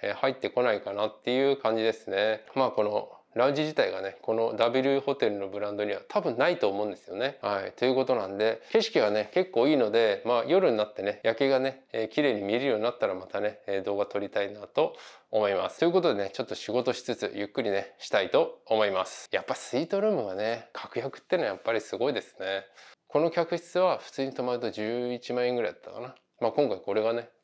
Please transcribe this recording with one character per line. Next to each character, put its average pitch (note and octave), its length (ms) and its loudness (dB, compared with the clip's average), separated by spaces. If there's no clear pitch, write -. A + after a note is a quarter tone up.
え G2+ 80 -2
ー、 - 20 -4
入 C3+ 200 0
っ - 20 -6
て G#2 160 -4
こ B2 100 0
な B2 100 4
い G#2 100 0
か G2+ 120 -8
な G2+ 140 0
っ - 120 -10
て B2 160 -2
い C#3 160 4
う C3+ 60 2
感 A2+ 200 0
じ A2 60 0
で A2 100 4
す - 180 -8
ね。 G#2+ 420 0
ま C3+ 120 2
あ、 A#2 40 0
こ G#2+ 140 0
の、 G#2 260 -2
ラ A#2+ 140 4
ウ C#3+ 60 4
ン - 20 -2
ジ D3 60 0
自 D#3 140 -2
体 G2 180 2
が F#2+ 80 -6
ね、 G2 200 -8
こ A2+ 120 -2
の A2+ 240 0
W C3 420 2
ホ C#3 160 -2
テ A#2+ 140 0
ル G#2 80 -4
の G2 100 -6
ブ G2 140 -8
ラ G#2 100 -4
ン G2+ 60 -6
ド G#2 80 0
に G2+ 80 -2
は F#2+ 160 -6
多 G#3 100 -2
分 C3+ 180 -2
な C#3+ 120 4
い F3 100 -2
と A2 80 2
思 G2 160 0
う G#2+ 40 -2
ん G#2 40 -4
で F2+ 60 -10
す - 120 -20
よ F2+ 60 -8
ね。 C3 260 -4
は G2+ 240 -2
い。 F#2+ 60 -10
と - 140 -2
い C3 60 4
う B2+ 40 2
こ C3 80 2
と C3 100 0
な G#2+ 140 0
ん G2 100 -6
で、 A2 240 2
景 D3 80 6
色 D3 180 0
は G#2+ 100 4
ね、 G#2 240 0
結 - 180 0
構 B2 180 4
い D#3 60 4
い - 20 4
の A#2 120 4
で、 A2 360 4
ま A#2+ 140 2
あ、 A2+ 60 0
夜 F3 240 4
に A#2+ 60 2
な G#2+ 80 0
っ - 100 -4
て - 80 -8
ね、 G2+ 220 -2
夜 A2+ 120 2
景 C#3 120 2
が C3+ 120 4
ね、 C3 340 -4
え A2+ 100 -2
ー、 A2 60 -4
綺 D3 140 0
麗 C3+ 100 4
に G#2 80 -2
見 G2+ 140 0
え A#2+ 40 0
る C3+ 60 -2
よ C3+ 80 2
う G#2+ 60 0
に G#2+ 40 -2
な A#2 80 0
っ - 60 -16
た G#2+ 100 0
ら G2 60 -2
ま F#2+ 140 -8
た G2+ 120 -6
ね、 G#2 280 -2
え G2 120 -2
ー、 F#2 40 -6
動 G2+ 120 -2
画 G2+ 100 0
撮 G2+ 140 -4
り G2+ 100 -4
た G2+ 140 -2
い G2 80 -6
な G#2 160 -14
と - 300 0
思 G#2+ 160 4
い G2+ 80 2
ま F#2 140 0
す。 - 100 -12
と D#3+ 60 4
い - 20 6
う F3 60 4
こ F#3 80 4
と E3 120 2
で G2+ 80 -2
ね、 G2 120 -4
ち - 80 -6
ょ - 20 -2
っ - 20 -2
と - 100 -8
仕 - 160 -8
事 A#2+ 200 0
し - 120 -6
つ B2 120 -4
つ、 - 180 -6
ゆ G#2 120 -6
っ - 20 -18
く C3 160 -4
り G#2+ 80 0
ね、 G2 280 -4
し - 100 -12
た G#2+ 120 4
い F2+ 100 -2
と D3 340 2
思 A2 200 4
い G2+ 60 0
ま F#2 140 0
す。 - 260 -14
や F#2+ 120 0
っ - 20 -14
ぱ - 100 -2
ス - 220 -6
イ D3 60 0
ー - 20 -2
ト G3 160 0
ル G#3+ 80 2
ー - 40 2
ム B2 140 -2
は F#2 80 -6
ね、 A2 380 -4
格 - 260 -8
安 C3 200 -8
っ - 20 -20
て - 160 0
の E3 60 0
は A#2 80 0
や F#2+ 40 -4
っ F#2 40 -18
ぱ - 120 -2
り A2+ 80 2
す - 160 -6
ご A#2 140 0
い C#3+ 40 -2
で A2 60 -2
す - 180 -14
ね。 G2 280 -4
こ D3 140 2
の E3 100 2
客 E3+ 260 0
室 - 220 -4
は F3+ 200 4
普 - 120 -16
通 C3+ 140 -4
に C3+ 80 -8
泊 C3+ 100 -4
ま B2 120 0
る A#2+ 40 -6
と A#2 120 -4
十 A#2+ 420 -4
一 B2 180 -10
万 B2 160 0
円 B2 80 0
ぐ A#2+ 60 0
ら A2+ 80 -2
い - 20 -4
だ - 60 -18
っ - 40 -20
た - 100 -18
か A2 100 -12
な。 B2 140 -14
ま A#2+ 80 2
あ、 - 20 0
今 D3 160 2
回 G2 120 -2
こ G2+ 160 -4
れ G#2+ 80 4
が A2+ 100 2
ね、 A#2 160 -6